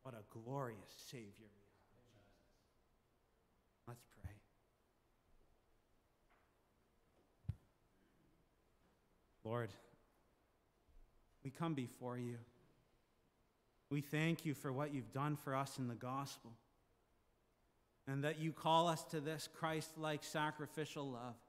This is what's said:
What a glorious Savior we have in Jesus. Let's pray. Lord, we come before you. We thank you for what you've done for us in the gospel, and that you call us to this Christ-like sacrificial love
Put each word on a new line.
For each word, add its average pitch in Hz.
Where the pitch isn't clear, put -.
What 127
a 107
glorious 117
Savior 107
we -
have -
in -
Jesus. -
Let's 120
pray. -
Lord, 117
we 139
come 165
before 123
you. 120
We 143
thank 160
you 151
for 139
what 147
you've 117
done 147
for 139
us 135
in 127
the 120
gospel, 127
and 139
that 156
you 160
call 165
us 160
to 160
this 151
Christ-like 156
sacrificial 151
love 120